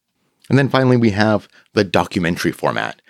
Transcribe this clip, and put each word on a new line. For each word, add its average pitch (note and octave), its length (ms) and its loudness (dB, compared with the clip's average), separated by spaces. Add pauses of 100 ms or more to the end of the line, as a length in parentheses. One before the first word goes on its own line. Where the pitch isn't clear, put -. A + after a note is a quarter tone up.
(480)
And B2+ 100 2
then C3+ 120 0
finally, C3 260 2
we A#2 140 2
have G#2+ 360 0 (280)
the G#2+ 100 2
documentary F2 680 -2
format. A1 600 -6